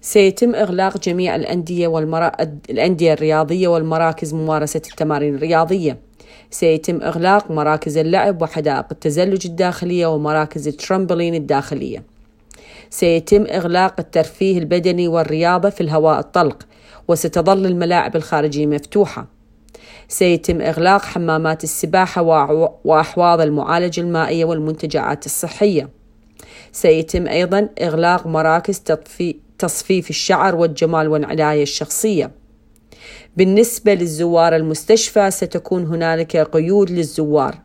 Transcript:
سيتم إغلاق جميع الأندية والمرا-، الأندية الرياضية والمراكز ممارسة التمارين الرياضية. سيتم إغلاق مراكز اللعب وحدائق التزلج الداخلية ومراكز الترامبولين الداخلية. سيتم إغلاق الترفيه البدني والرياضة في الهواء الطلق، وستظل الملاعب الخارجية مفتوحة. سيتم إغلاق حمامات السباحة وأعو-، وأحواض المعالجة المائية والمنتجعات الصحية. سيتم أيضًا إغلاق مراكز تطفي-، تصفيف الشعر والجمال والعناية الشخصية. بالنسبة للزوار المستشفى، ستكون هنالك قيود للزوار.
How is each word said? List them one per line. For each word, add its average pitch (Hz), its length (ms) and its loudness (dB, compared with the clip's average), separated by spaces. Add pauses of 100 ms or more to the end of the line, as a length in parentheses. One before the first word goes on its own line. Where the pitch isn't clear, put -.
سيتم 202 540 2
إغلاق 190 420 0
جميع 180 380 -2
الأندية 170 520 -4
والمرا-، 160 440 0 (380)
الأندية 160 440 2
الرياضية 156 540 0
والمراكز 160 680 0
ممارسة 156 480 -2 (100)
التمارين 147 440 -2
الرياضية. 160 640 0 (500)
سيتم 160 520 0
إغلاق 180 500 0
مراكز 151 460 0
اللعب 170 440 2
وحدائق 151 500 -2
التزلج 180 560 -2
الداخلية 175 600 -2
ومراكز 151 600 -2
الترامبولين 170 680 -2
الداخلية. 139 680 -4 (840)
سيتم 170 600 2
إغلاق 180 500 0
الترفيه 180 580 0
البدني 175 500 0
والرياضة 170 600 2
في 202 120 -6
الهواء 156 380 2
الطلق، - 380 0 (500)
وستظل 175 580 2
الملاعب 175 500 0
الخارجية 151 520 0
مفتوحة. 147 600 -2 (800)
سيتم 170 540 0
إغلاق 170 400 2
حمامات 160 640 -2
السباحة 180 580 0
وأعو-، 160 500 2 (140)
وأحواض 165 560 2
المعالجة 165 600 0
المائية 165 440 -2
والمنتجعات 156 800 -4
الصحية. 175 640 -2 (840)
سيتم 160 560 -2
أيضًا 185 420 -4 (120)
إغلاق 165 460 -2
مراكز 160 520 -2
تطفي-، - 560 -6 (240)
تصفيف 180 500 -4
الشعر 175 460 0
والجمال 160 520 0
والعناية 151 560 0
الشخصية. 156 680 -2 (1040)
بالنسبة 202 560 4
للزوار 170 600 2
المستشفى، 196 760 2
ستكون 180 540 -4
هنالك 165 520 -2
قيود 165 520 2
للزوار. 151 760 -2